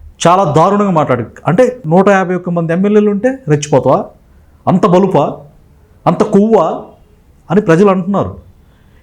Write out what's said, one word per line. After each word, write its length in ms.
చాలా 180
దారుణంగా 460
మాట్లాడు. 340
అంటే 400
నూట 220
యాభై 260
ఒక్క 160
మంది 220
ఎమ్మెల్యేలు 380
ఉంటే 280
రెచ్చిపోతావా? 560
అంత 180
బలుపా, 500
అంత 160
కొవ్వా 600
అని 100
ప్రజలు 280
అంటున్నారు. 500